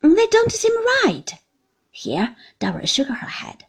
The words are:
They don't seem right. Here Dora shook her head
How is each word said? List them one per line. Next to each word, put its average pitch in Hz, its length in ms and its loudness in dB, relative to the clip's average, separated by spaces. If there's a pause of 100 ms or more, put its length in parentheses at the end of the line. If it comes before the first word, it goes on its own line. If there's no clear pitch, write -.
They 359 260 6
don't 466 220 4
seem 453 240 0 (300)
right. 196 220 0 (640)
Here 185 440 -6 (240)
Dora 185 280 -6
shook 269 220 0
her 269 60 -4 (120)
head - 420 -14